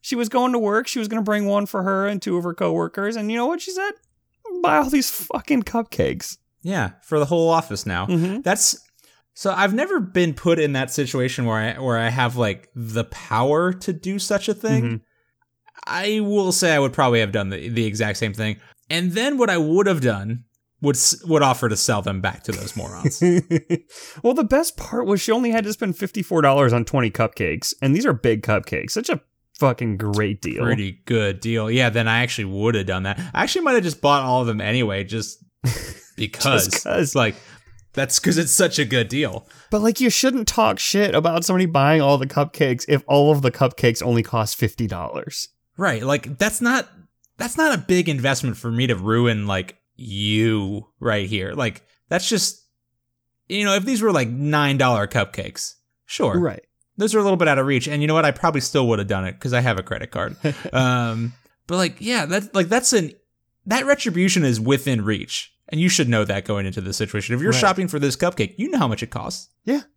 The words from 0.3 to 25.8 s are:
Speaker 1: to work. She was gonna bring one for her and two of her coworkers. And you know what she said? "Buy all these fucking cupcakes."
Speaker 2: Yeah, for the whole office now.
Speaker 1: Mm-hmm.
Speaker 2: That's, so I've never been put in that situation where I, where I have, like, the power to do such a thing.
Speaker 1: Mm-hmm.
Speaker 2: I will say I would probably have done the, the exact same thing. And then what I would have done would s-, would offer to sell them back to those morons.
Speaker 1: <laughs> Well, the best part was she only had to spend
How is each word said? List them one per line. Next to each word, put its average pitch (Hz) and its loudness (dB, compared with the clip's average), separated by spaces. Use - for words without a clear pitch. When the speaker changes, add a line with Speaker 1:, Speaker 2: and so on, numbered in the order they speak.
Speaker 1:
to 240 0
work. 214 0
She - -4
was 214 -4
gonna 220 -2
bring 208 0
one 202 0
for 196 -4
her 196 0
and 202 -4
two 185 -2
of 175 -2
her 175 -4
coworkers. 175 -4
And 214 -4
you 233 -2
know 240 0
what 339 -4
she 381 -10
said? 381 -4
"Buy 320 4
all 269 2
these 269 2
fucking - -2
cupcakes." - -4
Speaker 2:
Yeah, 160 -2
for 156 0
the 143 2
whole 165 2
office 160 0
now. 92 -2
Speaker 1:
Mm-hmm. 185 0
Speaker 2:
That's, - 0
so - -2
I've 190 2
never 330 0
been 180 0
put 170 2
in 147 2
that 131 -2
situation 127 -2
where 113 0
I, - -14
where 123 0
I 113 0
have, 123 0
like, 104 -2
the 117 -6
power 147 0
to 185 -6
do 190 -6
such 196 -2
a 208 0
thing. 170 0
Speaker 1:
Mm-hmm. 117 -4
Speaker 2:
I 208 -2
will 202 0
say 170 2
I 147 4
would 135 0
probably 123 2
have 104 0
done 101 -2
the, 87 -8
the 113 0
exact 104 -2
same 107 -4
thing. 107 -4
And 175 0
then 262 -2
what 240 4
I 180 2
would 170 4
have 175 2
done 113 -2
would 143 2
s-, - 0
would 156 4
offer 131 2
to 107 0
sell 104 0
them 95 -4
back 95 -6
to - -8
those 92 -10
morons. 107 -4
Speaker 1:
<laughs> 175 6
Well, 240 4
the 285 2
best 277 0
part 233 -4
was 196 2
she 226 -2
only 233 2
had 220 0
to 208 -4
spend 196 -4